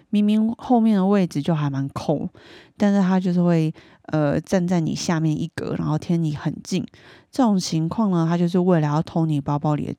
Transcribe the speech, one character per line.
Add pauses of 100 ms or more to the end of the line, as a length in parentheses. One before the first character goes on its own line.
(100)
明
明
后
面
的
位
置
就
还
蛮
空， (480)
但
是
他
就
是
会， (300)
呃，
站
在
你
下
面
一
格，
然
后
贴
你
很
近。 (460)
这
种
情
况
呢，
他
就
是
为
了
要
偷
你
包
包
里
的